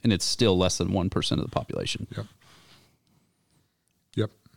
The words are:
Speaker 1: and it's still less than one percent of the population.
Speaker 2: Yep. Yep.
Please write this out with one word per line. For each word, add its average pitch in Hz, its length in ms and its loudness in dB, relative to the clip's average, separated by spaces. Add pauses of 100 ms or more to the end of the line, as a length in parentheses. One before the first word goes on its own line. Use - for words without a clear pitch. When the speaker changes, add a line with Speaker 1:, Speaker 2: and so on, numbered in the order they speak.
Speaker 1:
and 117 80 4
it's 92 120 0
still 101 320 4
less 90 220 2
than 90 140 0
one 95 180 0
percent - 300 -2
of - 60 -2
the - 60 -10
population. - 540 -6 (100)
Speaker 2:
Yep. 107 100 -8 (1900)
Yep. 107 160 0 (260)